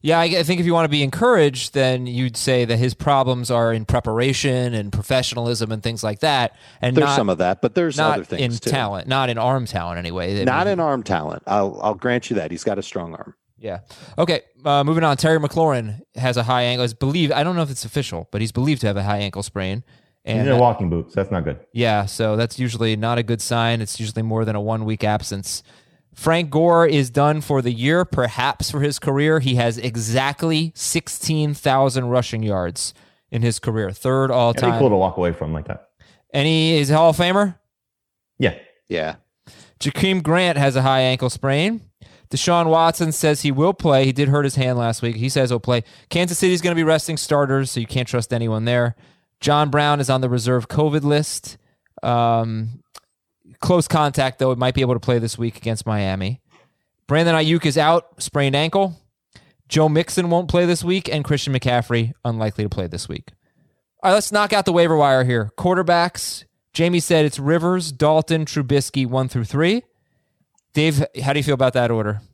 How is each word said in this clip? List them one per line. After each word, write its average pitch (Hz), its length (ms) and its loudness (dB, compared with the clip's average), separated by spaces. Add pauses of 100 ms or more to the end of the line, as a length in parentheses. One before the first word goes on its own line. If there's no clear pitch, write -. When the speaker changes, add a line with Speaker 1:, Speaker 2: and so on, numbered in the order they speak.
Speaker 1:
Yeah, 165 180 2
I, 170 60 4
I 170 180 0
think 175 160 0
if 170 80 2
you 175 60 2
wanna 165 160 4
be 147 120 2
encouraged, 147 720 2
then 127 320 0
you'd 123 320 -4
say 127 280 2
that 113 120 0
his 123 160 2
problems 127 560 0
are 117 240 2
in 110 120 -4
preparation 123 880 0
and 101 180 -6
professionalism 117 800 -2
and 110 100 -6
things 117 220 -6
like 107 160 -4
that, 139 360 0 (240)
and 127 160 -2
Speaker 2:
There's 147 120 4
Speaker 1:
not, 139 80 2
Speaker 2:
some 113 140 0
of 85 100 0
that, 92 220 0
but 113 120 0
there's 165 240 -2
Speaker 1:
not 151 180 2
Speaker 2:
other 90 100 -6
things - 160 -6 (140)
Speaker 1:
in 110 40 -8
Speaker 2:
too. - 100 -6
Speaker 1:
talent, 104 380 -4
not 131 220 0
in 117 100 -4
arm 123 260 0
talent 87 320 -6
anyway. 87 440 -4
I - 20 -2
Speaker 2:
Not 156 240 0
Speaker 1:
mean, 202 60 0
Speaker 2:
in 180 60 -2
arm 139 220 -2
talent. 82 460 -4
I'll, 101 340 0
I'll 104 140 -2
grant 120 340 -2
you 117 60 -2
that. 80 160 -4
He's 85 120 -10
got 101 140 -2
a 98 60 -6
strong 85 320 -10
arm. - 180 -16 (240)
Speaker 1:
Yeah. 101 220 -12 (380)
Okay. 165 240 0 (220)
Uh, 143 200 2
moving 160 200 2
on. 143 140 2
Terry 160 220 4
McLaurin 139 600 0 (140)
has 123 220 0
a 120 60 0
high 123 200 2
ankle. 123 200 0
Is 113 100 -4
believed, 147 380 0
I 139 120 0
don't 180 120 -2
know 170 80 0
if 143 80 -4
it's - 140 -10
official, 95 460 -6
but 104 100 -4
he's 110 100 -2
believed 135 300 0
to 113 60 0
have 101 100 0
a 98 60 -4
high 101 160 -2
ankle 101 220 -6
sprain. 98 420 -6 (400)
And 113 160 -4
Speaker 3:
He's 123 80 0
in 139 60 2
a - 20 4
Speaker 1:
that 120 60 4
Speaker 3:
walking 113 300 2
boot, 85 200 -4
so - 40 -10
that's 98 160 -2
not 90 140 -2
good. 73 140 -6 (120)
Speaker 1:
Yeah, 110 340 0
so 107 300 -2
that's 117 240 -2
usually 113 360 -2
not 113 240 -2
a 120 40 -2
good 113 180 -4
sign. 117 400 -2
It's - 180 -8
usually 110 240 -6
more 113 200 -2
than 107 120 -2
a 104 60 -4
one-week 110 420 -4
absence. 104 580 -4 (540)
Frank 165 340 0
Gore 165 380 4
is 143 240 2
done 147 300 2
for 139 200 0
the 123 100 -2
year, 147 340 0
perhaps - 680 -2
for 147 100 -4
his 147 160 -2
career. 151 420 0
He 131 160 0
has 117 220 0
exactly 135 960 -2
sixteen - 800 -4
thousand 135 560 0
rushing 120 320 0
yards 95 520 -4 (360)
in 120 140 -2
his 117 160 0
career, 110 320 -4
third 131 400 0
all-time. 120 380 2
Speaker 3:
That'd 117 100 0
be - 0 -
cool 131 120 4
to 101 40 4
walk 92 220 2
away 90 160 0
from 78 200 -6
like 78 140 -8
that. - 220 -12 (440)
Speaker 1:
And 143 140 0
he 160 300 2
is 143 120 0
a 151 60 4
Hall 165 160 6
of 151 60 0
Famer? 185 420 0 (800)
Speaker 3:
Yeah. 104 160 2 (340)
Speaker 2:
Yeah. 78 260 -4 (640)
Speaker 1:
Jakeem 185 440 0
Grant 165 340 2
has 139 180 2
a 131 60 2
high 131 200 2
ankle 127 280 0
sprain. 160 520 -2 (500)
Deshaun 170 360 2
Watson 165 440 4
says 147 300 0
he 147 100 0
will 156 220 2
play. 135 320 4
He 135 80 2
did 139 160 2
hurt 143 160 2
his 139 100 -2
hand 127 240 0
last 117 240 -2
week. 117 140 -4
He 123 120 -2
says 131 220 0
he'll 120 80 0
play. 120 240 0 (260)
Kansas 175 300 -2
City's 180 220 2
gonna 175 140 0
be 165 80 2
resting 156 340 2
starters, 135 520 0
so - 120 -4
you 113 60 -4
can't 127 200 -2
trust 120 260 -2
anyone 113 320 -2
there. 120 300 2 (460)
John 147 280 2
Brown 147 300 2
is 131 100 -2
on 131 120 2
the 127 80 0
reserve 123 400 0
covid 151 340 0
list. 147 540 -2 (440)
Um, 113 800 0 (800)
close 175 280 2
contact, 143 520 0
though. 131 120 2
It 123 60 0
might 127 160 0
be 139 80 0
able 127 120 2
to 117 60 0
play 120 200 2
this 113 180 -4
week 117 200 -4
against 113 280 -6
Miami. 98 560 -2 (640)
Brandon 165 300 2
Ayuk 160 300 2
is 143 120 2
out, 165 460 2
sprained 139 320 0
ankle. 165 440 0 (680)
Joe 156 220 4
Mixon 170 400 0
won't 170 200 0
play 175 160 4
this 175 180 0
week, 180 300 -2
and 151 120 -2
Christian 143 280 -2
McCaffrey 120 600 0 (100)
unlikely 110 400 -4
to 104 60 -4
play 92 180 -6
this 85 220 -10
week. - 220 -12 (680)
All 277 80 2
right, 277 60 6
let's 311 160 0
knock 214 220 0
out 202 120 2
the 185 80 0
waiver 170 220 4
wire 139 300 4
here. 117 320 0
Quarterbacks. 175 880 0 (280)
Jamie 170 280 2
said 156 240 4
it's 143 120 -2
Rivers, 165 540 0
Dalton, 156 540 2
Trubisky, 139 600 0
one 127 220 -2
through 123 180 -2
three. 175 380 0 (880)
Dave, 147 300 2 (200)
how 139 100 0
do 147 60 0
you 139 40 -2
feel 147 100 0
about 127 200 2
that 120 180 2
order? 107 300 -2 (120)